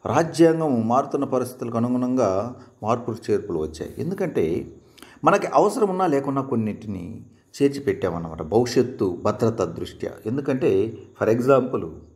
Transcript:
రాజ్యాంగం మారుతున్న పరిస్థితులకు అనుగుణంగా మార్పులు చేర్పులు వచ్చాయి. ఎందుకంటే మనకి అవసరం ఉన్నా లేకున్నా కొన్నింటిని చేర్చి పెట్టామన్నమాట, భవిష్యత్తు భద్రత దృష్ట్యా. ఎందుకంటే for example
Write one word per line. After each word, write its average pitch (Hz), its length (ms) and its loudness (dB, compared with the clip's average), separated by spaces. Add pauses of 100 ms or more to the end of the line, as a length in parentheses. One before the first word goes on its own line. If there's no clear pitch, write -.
రాజ్యాంగం 151 800 4
మారుతున్న 139 360 0
పరిస్థితులకు 123 520 -4
అనుగుణంగా 123 800 0 (260)
మార్పులు 117 480 -4
చేర్పులు 95 280 0
వచ్చాయి. - 400 -6
ఎందుకంటే 139 760 -2 (500)
మనకి 185 220 4
అవసరం 202 440 2
ఉన్నా 185 160 0
లేకున్నా 139 360 0
కొన్నింటిని 104 800 -6 (380)
చేర్చి 139 180 2
పెట్టామన్నమాట, 85 600 -4
భవిష్యత్తు 113 800 0
భద్రత 107 400 0
దృష్ట్యా. - 500 -6 (140)
ఎందుకంటే 135 460 0 (500)
for 101 120 2
example 123 540 2 (280)